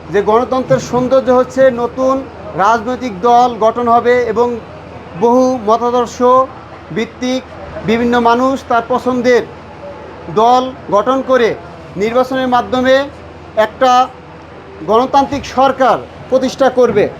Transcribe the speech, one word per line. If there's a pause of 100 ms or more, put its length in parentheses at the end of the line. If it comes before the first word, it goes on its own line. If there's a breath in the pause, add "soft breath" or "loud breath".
(120)
যে
গণতন্ত্রের
সৌন্দর্য
হচ্ছে
নতুন (320)
রাজনৈতিক
দল (100)
গঠন
হবে
এবং (720)
বহু
মতাদর্শ (760)
ভিত্তিক (440)
বিভিন্ন
মানুষ
তার
পছন্দের (960)
দল (200)
গঠন
করে (460)
নির্বাচনের
মাধ্যমে (600)
একটা (800)
গণতান্ত্রিক
সরকার (320)
প্রতিষ্ঠা
করবে। (100)